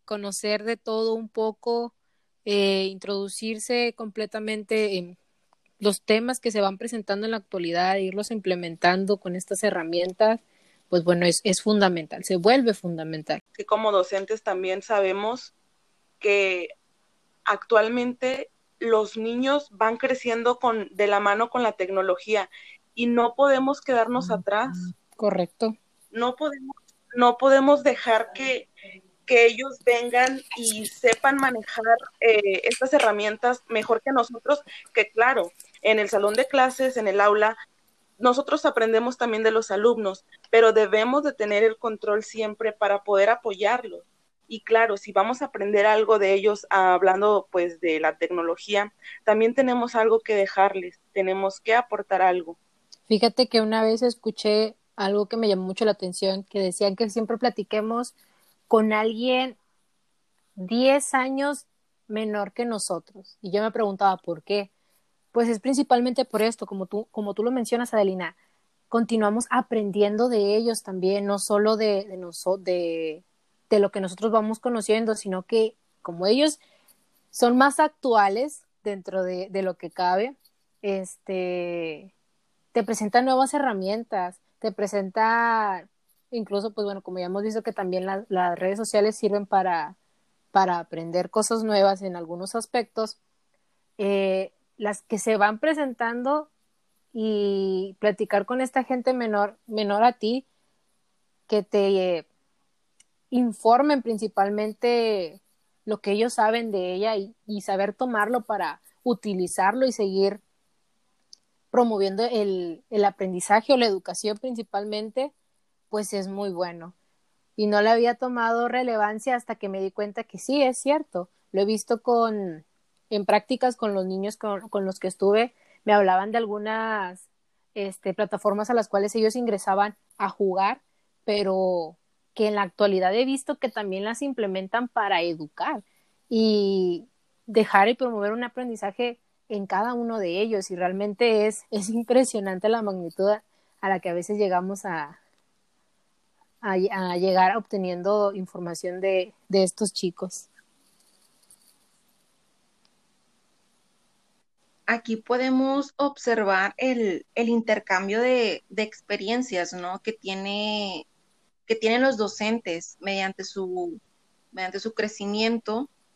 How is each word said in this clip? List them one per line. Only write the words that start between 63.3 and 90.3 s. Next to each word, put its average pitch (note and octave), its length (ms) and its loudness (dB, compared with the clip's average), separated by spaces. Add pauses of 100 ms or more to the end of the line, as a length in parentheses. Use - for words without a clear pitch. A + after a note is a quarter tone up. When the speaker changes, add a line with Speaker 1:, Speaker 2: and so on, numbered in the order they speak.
Speaker 1:
Y F#3+ 80 -10
yo G#3 120 0
me A3 100 -2
preguntaba, G3 440 0
¿por D#3+ 260 -8
qué? G3+ 280 -4 (640)
Pues A#3 160 2
es A3 120 -2
principalmente B3+ 640 2
por G#3+ 160 -2
esto, A3 260 -2
como F#3+ 200 -8
tú, G#3 240 -8
como G3+ 240 -6
tú G#3 80 -2
lo A#3+ 80 -2
mencionas, A#3+ 420 -4
Adelina, F#3+ 440 0 (520)
continuamos A3 600 0
aprendiendo G#3+ 800 0
de G#3 280 2
ellos A3+ 260 -2
también, F#3+ 440 -2
no G3+ 120 0
solo G#3+ 380 2
de, G#3 280 0
de F#3+ 120 -14
noso-, F#3 420 -4
de, E3+ 680 -2 (460)
de G#3+ 80 6
lo G3+ 120 4
que G3 100 -6
nosotros F#3+ 300 -4
vamos A3 300 0
conociendo, A3 540 0
sino F#3 280 -6
que A3 340 0 (260)
como F3 240 -6
ellos C#4+ 340 2 (680)
son A#3+ 260 4
más C#4 240 4
actuales A#3+ 840 0 (220)
dentro F#3+ 400 -4
de, F#3 260 -6
de F#3+ 120 -2
lo F#3 120 -2
que E3 160 -12
cabe, F#3+ 460 0 (460)
este, F3+ 1300 -6 (580)
te A#3 120 0
presentan A3+ 400 0
nuevas C4 300 2
herramientas, G3+ 840 -4 (220)
te G#3+ 120 -4
presenta, G#3 1160 0 (420)
incluso, G#3 420 -4
pues G#3+ 120 -6
bueno, G3 180 -8
como F#3 160 -10
ya F3+ 80 -4
hemos G3 160 -4
visto A3 200 -4
que A3 100 -6
también F#3 340 -4
la, G3 220 -4
las F3+ 300 0
redes F#3+ 200 -2
sociales G#3+ 380 0
sirven G3+ 300 -2
para, F3+ 500 -2 (560)